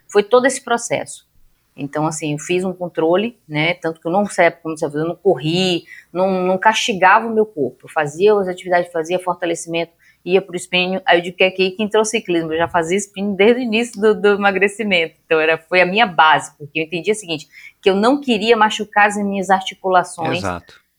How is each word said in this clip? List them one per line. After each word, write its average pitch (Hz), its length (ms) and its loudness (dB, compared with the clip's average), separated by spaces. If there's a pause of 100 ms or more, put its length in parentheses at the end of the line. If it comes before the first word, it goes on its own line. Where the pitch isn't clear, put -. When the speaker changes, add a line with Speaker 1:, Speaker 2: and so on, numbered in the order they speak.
Speaker 1:
foi 208 140 0
todo 247 240 2
esse 262 180 -2
processo. - 600 -6 (500)
Então, 151 300 -6
assim, 156 260 -6
eu 147 60 -6
fiz 180 260 -4
um 185 80 -4
controle, 180 640 -2 (100)
né? 156 280 -2
Tanto 165 260 -8
que - 60 -10
eu 165 60 -2
não 202 140 2
sei 170 260 2
como 160 260 -10
você 160 80 -4
eu 147 220 -4
não 170 80 -6
corri, 175 680 0 (280)
não, 185 340 0
não 185 100 2
castigava 214 720 2
o 226 80 -6
meu 214 100 2
corpo. 139 400 -6
Eu - 60 -20
fazia 160 420 0
as 196 160 0
atividades, 180 440 -2
fazia 165 260 -4
fortalecimento, 170 760 -6 (320)
ia 185 160 2
pro 180 160 -14
spinning. 180 480 -2
Aí 175 140 4
eu 175 40 0
digo 175 140 -8
que - 60 0
é 185 60 4
aqui 190 240 -2
que 220 100 -6
entrou 214 200 0
o - 20 2
ciclismo. 170 480 -4
Eu 160 60 -2
já 170 100 0
fazia 170 280 -2
spinning 202 380 -4
desde 226 260 4
o - 40 -4
início 226 360 -4
do, 214 140 4
do 190 200 0
emagrecimento. 196 840 0 (100)
Então, 160 140 2
era, 160 180 2
foi 180 220 2
a 180 60 6
minha 208 200 2
base, 156 500 4
porque 147 220 -10
eu 160 60 -4
entendia 170 280 -4
o 214 40 0
seguinte: 170 320 -10 (340)
que 196 80 4
eu 190 60 2
não 247 240 2
queria 226 360 2
machucar 214 520 2
as 208 80 -2
minhas 196 340 -4
articulações 185 880 0
Speaker 2:
Exato. 90 420 -8 (180)